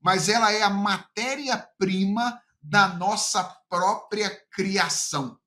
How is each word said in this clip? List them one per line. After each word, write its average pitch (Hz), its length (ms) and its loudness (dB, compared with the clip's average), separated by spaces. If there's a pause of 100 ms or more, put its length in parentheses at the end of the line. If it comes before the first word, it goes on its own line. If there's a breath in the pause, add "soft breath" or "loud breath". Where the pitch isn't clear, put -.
mas 180 280 2
ela 220 240 4
é 214 100 2
a 202 60 4
matéria-prima 208 1700 -2 (200 loud breath)
da 196 260 4
nossa 185 560 -2 (260)
própria 202 600 0 (220)
criação. 165 960 -2